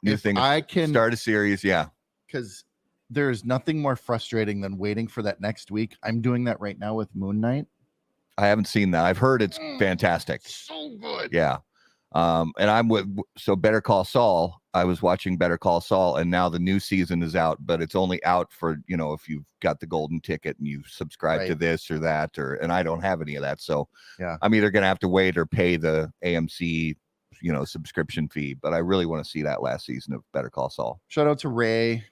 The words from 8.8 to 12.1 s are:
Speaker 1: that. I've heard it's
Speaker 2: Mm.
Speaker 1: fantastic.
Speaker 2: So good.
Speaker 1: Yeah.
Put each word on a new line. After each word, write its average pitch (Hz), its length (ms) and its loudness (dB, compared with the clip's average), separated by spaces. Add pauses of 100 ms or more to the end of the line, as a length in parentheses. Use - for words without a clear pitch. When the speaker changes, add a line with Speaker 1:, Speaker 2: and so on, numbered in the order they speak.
Speaker 1:
that. 82 140 4
I've 92 120 2
heard 131 240 4
it's 98 160 0
Speaker 2:
Mm. - 220 -10
Speaker 1:
fantastic. 90 680 0
Speaker 2:
So 302 540 -14
good. 73 320 -8
Speaker 1:
Yeah. 73 280 2 (520)